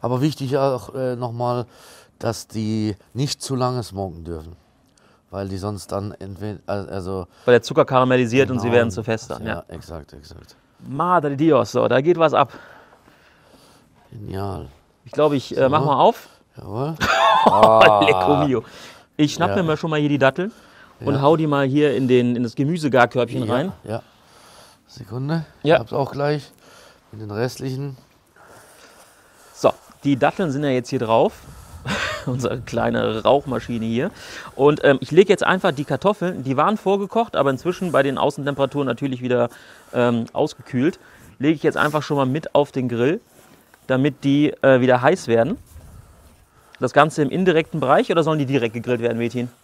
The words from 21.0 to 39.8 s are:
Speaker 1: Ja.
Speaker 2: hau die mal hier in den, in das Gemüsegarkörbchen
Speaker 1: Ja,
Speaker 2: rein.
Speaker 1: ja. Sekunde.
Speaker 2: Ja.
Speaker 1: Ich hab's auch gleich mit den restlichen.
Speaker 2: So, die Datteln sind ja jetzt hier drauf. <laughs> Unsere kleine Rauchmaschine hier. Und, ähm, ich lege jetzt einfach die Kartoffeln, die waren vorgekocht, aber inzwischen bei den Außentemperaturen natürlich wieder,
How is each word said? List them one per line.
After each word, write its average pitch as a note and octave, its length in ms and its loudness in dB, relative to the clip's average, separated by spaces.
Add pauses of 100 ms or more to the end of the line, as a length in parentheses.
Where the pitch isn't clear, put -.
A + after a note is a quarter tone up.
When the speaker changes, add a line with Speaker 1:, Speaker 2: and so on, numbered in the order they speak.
Speaker 1:
Ja. C3+ 60 -2
Speaker 2:
hau D3 160 6
die D#3 100 0
mal C#3 180 0
hier C#3 300 2
in C3 120 0
den, B2 280 4
in B2 80 -2
das A2+ 100 -6
Gemüsegarkörbchen C3 960 2
Speaker 1:
Ja, A#2 60 -2
Speaker 2:
rein. D#3 180 -2 (120)
Speaker 1:
ja. A2 200 -8 (840)
Sekunde. C3+ 560 -8 (200)
Speaker 2:
Ja. D3+ 120 4
Speaker 1:
Ich - 40 4
hab's - 140 -8
auch C#3 180 -2
gleich C#3+ 400 -4 (600)
mit G#2 80 -16
den G#2 120 -12
restlichen. B2+ 680 -6 (1600)
Speaker 2:
So, - 160 0 (320)
die C#3 140 0
Datteln D3 340 -2
sind C#3+ 120 -4
ja C#3+ 60 -2
jetzt B2+ 200 -2
hier C3 100 -4
drauf. A#2+ 340 2 (500)
<laughs> - 440 -8
Unsere B2+ 340 -4
kleine A2+ 640 -2
Rauchmaschine A#2 600 0
hier. A#2 260 -4 (440)
Und, D3 280 4
ähm, C#3 180 6
ich - 80 -12
lege F3+ 200 6
jetzt F#3 140 2
einfach F#3 280 0
die C#3 140 -6
Kartoffeln, F3+ 580 -2
die B2+ 140 -2
waren F#3 200 0
vorgekocht, G3+ 580 -2
aber C#3 140 2
inzwischen F3 420 -4
bei C3+ 120 2
den C3+ 160 -2
Außentemperaturen C#3 640 -2
natürlich B2+ 380 -6
wieder, A#2+ 260 0 (440)